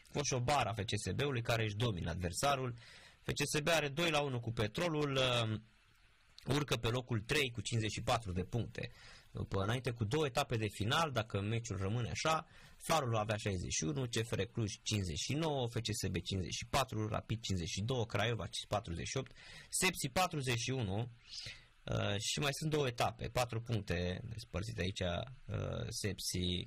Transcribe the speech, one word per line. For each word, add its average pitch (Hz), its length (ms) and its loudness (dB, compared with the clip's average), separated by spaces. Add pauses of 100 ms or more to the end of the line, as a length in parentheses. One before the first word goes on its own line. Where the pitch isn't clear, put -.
A - 60 -20
fost 139 120 0
și - 80 0
o 123 60 2
bară 123 300 4
a 104 40 -2
F 107 60 -4
C 98 160 -2
S 95 160 -2
B-ului, 123 300 0
care 117 220 2
își 107 120 -2
domina 92 360 0
adversarul. 120 640 0 (460)
F - 60 -12
C 143 200 0
S 151 120 2
B 147 80 0
are 156 200 4
doi 165 220 2
la 147 120 4
unu 135 180 0
cu 117 120 -4
Petrolul, 147 640 2
uh, 120 440 4 (960)
urcă 143 220 2
pe 117 100 0
locul 120 320 2
trei 139 320 2
cu 113 100 -6
cincizeci 107 300 0
și 101 100 -4
patru 110 300 2
de 90 120 0
puncte. - 480 -4 (420)
După, 98 280 -2
înainte 120 300 0
cu 117 120 0
două 147 220 2
etape 135 320 0
de 107 100 2
final, 139 440 2
dacă 107 300 0
meciul 113 360 -2
rămâne 101 320 0
așa, 160 380 0 (300)
Farul 135 380 2
avea 107 200 2
șaizeci 95 380 0
și - 100 0
unu, 143 220 0
C 113 200 0
F - 60 -6
R 98 100 0
Cluj 98 300 0 (100)
cincizeci 92 360 -2
și - 160 -2
nouă, 143 340 0
F 117 60 -6
C 113 180 -2
S 101 160 -2
B 92 80 0
cincizeci 90 380 -2
și - 120 -6
patru, 110 420 0
Rapid 110 340 -2
cincizeci 90 280 -2
și 98 120 -4
două, 117 240 0
Craiova 107 440 0 (180)
patruzeci 92 400 -4
și - 100 -2
opt, - 140 -4 (380)
Sepsi 180 400 2
patruzeci 143 500 2
și 127 100 -2
unu, 117 420 0 (720)
uh, 104 340 0
și - 220 -2
mai 143 140 0
sunt 156 180 -2
două 147 160 2
etape, 120 420 0
patru 120 320 0
puncte 90 640 0
despărțite 107 580 -4
aici, 92 180 -2
uh, 92 560 -4 (320)
Sepsi, 90 800 -2